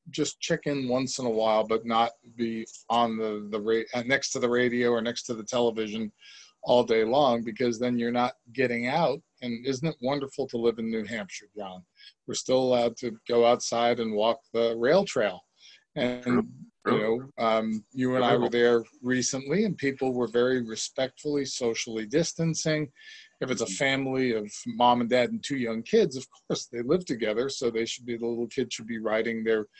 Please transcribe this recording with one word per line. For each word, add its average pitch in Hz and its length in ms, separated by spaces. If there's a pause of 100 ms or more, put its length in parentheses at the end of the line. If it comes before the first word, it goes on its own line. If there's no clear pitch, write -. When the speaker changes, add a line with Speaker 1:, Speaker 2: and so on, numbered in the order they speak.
Speaker 1:
just - 300
check 160 260
in 139 220
once 127 320
in 131 60
a 120 40
while, 110 360
but 113 200
not 117 260 (240)
be 113 300 (240)
on 117 280
the, 107 340
the 110 80
ra-, 113 240 (100)
uh, 123 120
next 131 260
to 135 80
the 120 100
radio 123 400
or 117 120
next 117 220
to 123 100
the 110 100
television 110 680 (520)
all 123 200
day 113 200
long, 120 400
because 113 360
then 123 180
you're 117 140
not 123 220 (200)
getting 120 340
out. 147 340 (200)
And 120 240
isn't 135 220
it 156 140
wonderful 135 460
to 123 100
live 117 220
in 113 100
New 110 160
Hampshire, 101 500
John? 92 280 (420)
We're 120 80
still 127 260
allowed 120 380
to 113 200 (100)
go 117 180
outside 120 540
and 113 140
walk 113 260 (140)
the 117 240
rail 151 280
trail. 101 360 (540)
And, 123 280
Speaker 2:
True. 123 240 (400)
Speaker 1:
you 113 100 (400)
know, 120 80
um, 110 460
you 127 240
and 127 100
I 120 60
Speaker 2:
True. 120 120
Speaker 1:
were 120 60
there 120 340 (180)
recently, 131 640
and 190 120
people 135 360
were 123 140
very 123 340
respectfully 135 840
socially 113 600
distancing. 156 840 (500)
If 131 120
it's 120 100
a 113 40
Speaker 2:
Mm-hmm. 95 100
Speaker 1:
family 131 580
of 104 180 (140)
mom 120 360
and 117 80
dad 123 200
and 113 140
two 143 140
young 113 260
kids, 180 340
of 127 80 (220)
course, - 180
they 120 160
live 165 240
together, 113 440
so 127 200
they 113 160
should 120 200
be, 120 120
the 117 80
little 117 220
kid 117 260
should 110 140
be 117 100
riding 110 460
their 110 240 (120)